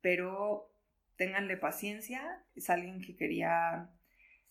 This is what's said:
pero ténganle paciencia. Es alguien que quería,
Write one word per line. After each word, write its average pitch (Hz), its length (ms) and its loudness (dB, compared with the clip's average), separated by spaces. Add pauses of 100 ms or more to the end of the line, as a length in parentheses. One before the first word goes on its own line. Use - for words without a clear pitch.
pero 190 720 0 (440)
ténganle 190 400 0
paciencia. 220 880 -4 (100)
Es - 160 -6
alguien 180 300 2
que - 160 -12
quería, 170 720 2 (600)